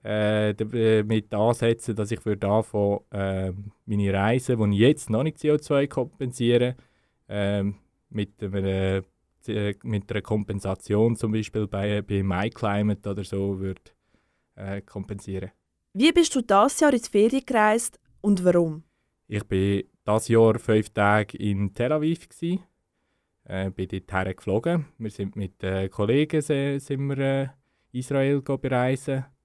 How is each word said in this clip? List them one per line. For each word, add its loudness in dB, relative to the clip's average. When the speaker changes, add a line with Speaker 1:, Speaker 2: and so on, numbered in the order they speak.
Speaker 1:
äh, 0
d-, -4
äh, 2
mit -2
ansetzen, 0
dass -4
ich -6
würde -2
anfangen, 0
äh, -4
meine 0
Reisen, 0
die 2
ich 2
jetzt 4
noch 0
nicht -4
C 0
O 2
zwei 0
kompensiere, 0
ähm, -2
mit -6
einer, -2
äh, -2
mit -4
einer -4
Kompensation 0
zum -4
Beispiel -2
bei, -2
bei -2
MyClimate -2
oder -6
so -4
würde, -8
äh, -10
kompensieren. -10
Speaker 2:
Wie 4
bist 2
du 2
dieses 4
Jahr 6
in 2
die -14
Ferien 2
gereist 0
und 2
warum? 4
Speaker 1:
Ich -4
bin 0
dieses 0
Jahr 6
fünf 2
Tage 2
in -2
Tel -2
Aviv -2
gsi. -4
Äh, -6
bin -6
dorthin -4
geflogen. -2
Wir -8
sind -8
mit, -8
äh, -2
Kollegen 0
se-, -2
sind -6
wir, -4
äh, -2
Israel 0
go -4
bereisen. -2